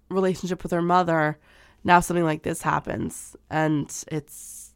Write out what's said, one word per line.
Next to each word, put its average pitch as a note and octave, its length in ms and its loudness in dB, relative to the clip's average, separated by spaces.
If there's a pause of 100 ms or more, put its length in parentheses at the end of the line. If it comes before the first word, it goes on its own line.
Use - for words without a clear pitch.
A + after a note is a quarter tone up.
relationship F#3 540 -2
with E3 100 -4
her F3 80 2
mother. E3+ 580 2 (440)
Now F3 180 8
something E3+ 240 0
like D#3 200 0
this - 180 -4
happens, - 760 -4 (140)
and D#3 440 0 (160)
it's - 640 -12